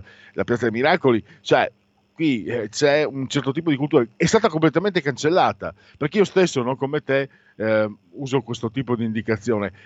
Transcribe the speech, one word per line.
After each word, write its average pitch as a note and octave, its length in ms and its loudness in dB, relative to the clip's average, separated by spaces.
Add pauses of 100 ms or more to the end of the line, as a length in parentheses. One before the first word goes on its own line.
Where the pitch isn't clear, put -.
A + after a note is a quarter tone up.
(340)
la G2 100 -4
piazza A#2 260 0
dei A2 100 -4
Miracoli, C3+ 440 2 (180)
cioè, C3 300 2 (420)
qui, C3+ 300 0
eh, G#2+ 260 -6
c'è D3 360 2
un C3+ 220 -6
certo C#3 240 -2
tipo E3 200 -2
di C#3 40 2
cultura, C#3 300 2 (100)
è E3+ 100 0
stata A3 240 2
completamente D#3+ 520 0
cancellata, B2+ 720 -2 (240)
perché D3+ 220 -2
io F#3 60 4
stesso, F3 360 0
no, B2+ 140 -2
come C#3 260 -4
te, C3+ 260 -2 (280)
eh, G#2+ 360 0 (200)
uso C3 300 -2
questo A#2 280 -6
tipo B2 260 -2
di A2+ 80 -4
indicazione, G#2+ 680 -2 (120)